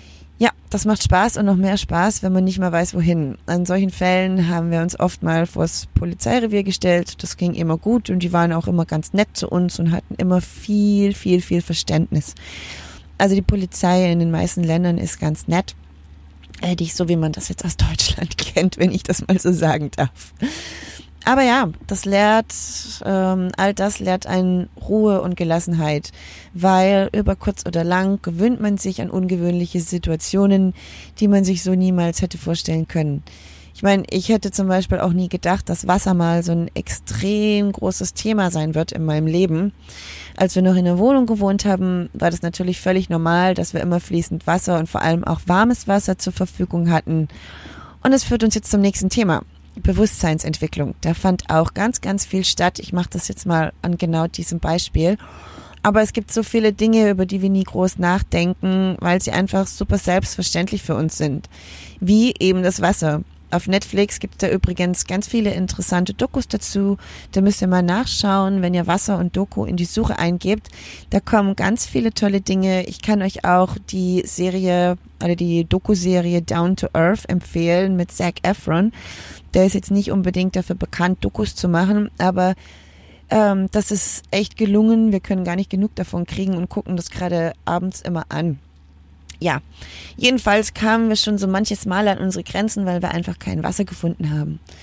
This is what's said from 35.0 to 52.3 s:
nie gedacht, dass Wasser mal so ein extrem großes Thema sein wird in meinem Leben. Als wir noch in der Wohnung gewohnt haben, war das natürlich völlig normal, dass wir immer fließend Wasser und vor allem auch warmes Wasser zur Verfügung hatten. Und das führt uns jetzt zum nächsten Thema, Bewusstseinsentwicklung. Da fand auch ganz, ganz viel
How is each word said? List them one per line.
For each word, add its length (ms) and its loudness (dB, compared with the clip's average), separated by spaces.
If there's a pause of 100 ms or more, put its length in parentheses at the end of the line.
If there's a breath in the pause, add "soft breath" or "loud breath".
nie 160 0
gedacht, 400 -2
dass 180 -4
Wasser 260 4
mal 300 2
so 100 -2
ein 220 0
extrem 1000 0
großes 420 -4
Thema 360 0
sein 240 -2
wird 180 -2
in 120 -4
meinem 220 0
Leben. 460 2 (640 loud breath)
Als 180 2
wir 80 4
noch 140 6
in 80 4
der 140 2
Wohnung 280 4
gewohnt 380 0
haben, 480 0
war 180 0
das 120 -6
natürlich 380 -4
völlig 280 0
normal, 460 2
dass 200 -4
wir 60 -2
immer 200 0
fließend 460 -4
Wasser 320 2
und 100 -2
vor 140 -4
allem 220 2
auch 220 -2
warmes 420 2
Wasser 300 0
zur 140 -4
Verfügung 580 -2
hatten. 380 0 (720 loud breath)
Und 80 4
das 140 4
führt 200 0
uns 100 2
jetzt 160 -4
zum 100 4
nächsten 280 2
Thema, 340 2 (320)
Bewusstseinsentwicklung. 1300 0
Da 140 0
fand 360 0
auch 240 2
ganz, 260 -2
ganz 240 -2
viel 200 -2